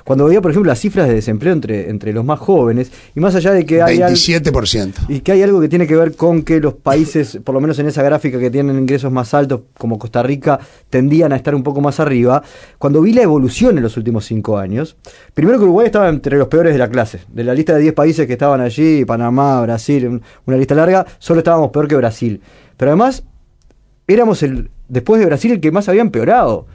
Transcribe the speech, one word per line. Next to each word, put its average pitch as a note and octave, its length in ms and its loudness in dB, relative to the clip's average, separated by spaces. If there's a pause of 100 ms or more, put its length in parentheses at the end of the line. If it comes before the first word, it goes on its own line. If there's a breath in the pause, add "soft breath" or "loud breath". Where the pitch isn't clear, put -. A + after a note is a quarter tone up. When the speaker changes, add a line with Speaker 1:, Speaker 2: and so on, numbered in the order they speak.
Speaker 1:
cuando C3+ 200 0
veía, F3 180 4
por F3 80 0
ejemplo, F#3+ 180 0
las C3+ 120 -2
cifras F#3+ 260 -2
de C#3+ 80 2
desempleo A2 380 -2
entre, A2 360 -4
entre G#2+ 240 -6
los A2+ 120 -4
más C#3+ 160 -4
jóvenes, B2 500 0 (240 loud breath)
y D3 60 -6
más F#3 160 2
allá F#3 160 2
de F#3 120 2
que D#3+ 180 2
hay E3+ 160 2
al- F3 80 2
Speaker 2:
Veintisiete E3+ 440 0
por B2+ 160 0
ciento. G2 420 -4
Speaker 1:
y C#3+ 120 -4
que F#3 100 -2
hay F#3+ 140 4
algo G3 160 2
que D3+ 80 2
tiene F3 180 0
que D3+ 80 0
ver D#3+ 220 2
con E3 260 2
que D#3+ 160 0
los D3 160 0
países, D3 640 -2
<laughs> A2 40 -20
por C3 100 -4
lo C3+ 60 0
menos C#3+ 180 -2
en D3 80 -2
esa C#3+ 160 -2
gráfica C#3 380 -2
que B2 100 -2
tienen C#3 260 -2
ingresos C3 360 -2
más B2+ 200 -4
altos, C#3+ 280 0 (180)
como A#2 180 -4
Costa A#2+ 280 -4
Rica, C#3 340 -2 (320 loud breath)
tendían C#3+ 420 2
a C3+ 40 0
estar C#3+ 180 -4
un C3+ 80 -2
poco C#3 180 -4
más C#3+ 200 -2
arriba, C3 420 2 (360 loud breath)
cuando C#3+ 220 0
vi G3+ 120 4
la A#3+ 100 4
evolución D#3+ 540 2
en B2+ 80 0
los A2 120 -6
últimos A2+ 280 -4
cinco A2 340 -4
años, G#2 380 -6 (380 loud breath)
primero F#3+ 240 2
que G#3 80 2
Uruguay F#3+ 200 4
estaba G3+ 220 0
entre C#3+ 280 -2
los C#3 120 2
peores D#3+ 240 2
de C#3+ 60 2
la A#2+ 120 0
clase, A2 380 -4
de A#2 160 -8
la B2 100 -2
lista D#3 220 0
de D3 60 2
diez D#3 120 2
países D#3 320 0
que B2 60 -6
estaban C3+ 280 0
allí, C#3+ 440 0
Panamá, B2 580 0
Brasil, A#2+ 460 -2
un-, A#2+ 140 -8 (240 soft breath)
una C3 100 0
lista C3+ 180 0
larga, F#3 320 2 (140 loud breath)
solo E3+ 180 0
estábamos E3 320 2
peor D3+ 160 -2
que C#3+ 80 -2
Brasil. A#2 460 -2 (360 soft breath)
Pero B2+ 140 0
además, A#3+ 320 0 (840)
éramos A3 340 2
el, C3 280 -4 (180)
después B2+ 300 0
de G#3 80 2
Brasil, D3+ 260 0
el G3+ 80 -2
que D#3 120 0
más G3+ 160 -2
había G3 140 2
empeorado C3+ 720 0